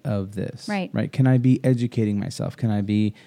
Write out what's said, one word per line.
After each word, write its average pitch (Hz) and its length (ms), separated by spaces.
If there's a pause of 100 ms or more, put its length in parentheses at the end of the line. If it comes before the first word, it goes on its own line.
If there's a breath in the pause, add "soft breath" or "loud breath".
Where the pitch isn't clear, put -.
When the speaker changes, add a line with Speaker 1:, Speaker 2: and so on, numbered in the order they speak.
Speaker 1:
of 101 300
this? - 340
Speaker 2:
Right. 202 240
Speaker 1:
Right? 117 200
Can 131 140
I 131 120
be 127 260
educating 120 540
myself? - 380
Can 113 140
I 104 100
be, 104 320 (140 soft breath)